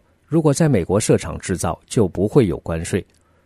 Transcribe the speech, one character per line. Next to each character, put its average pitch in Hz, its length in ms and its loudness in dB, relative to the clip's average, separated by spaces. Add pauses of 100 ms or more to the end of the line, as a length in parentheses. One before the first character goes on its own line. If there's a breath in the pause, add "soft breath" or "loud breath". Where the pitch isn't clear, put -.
(260)
如 160 160 0
果 151 120 2
在 160 160 2
美 95 160 2
国 92 120 0
设 113 200 2
厂 78 200 -6
制 92 200 -6
造， 82 280 -4
就 107 220 0
不 90 220 -2
会 123 180 4
有 76 120 -2
关 82 240 -8
税。 - 220 -6 (400)